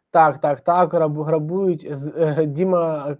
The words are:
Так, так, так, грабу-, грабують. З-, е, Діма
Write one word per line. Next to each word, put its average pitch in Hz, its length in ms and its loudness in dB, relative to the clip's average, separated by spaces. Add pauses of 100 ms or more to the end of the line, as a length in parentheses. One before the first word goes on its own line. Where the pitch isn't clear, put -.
(120)
Так, 156 300 4
так, 147 200 -2
так, 175 320 2
грабу-, 156 300 0
грабують. 160 720 -2
З-, 143 220 -8
е, 156 280 0
Діма 156 760 -2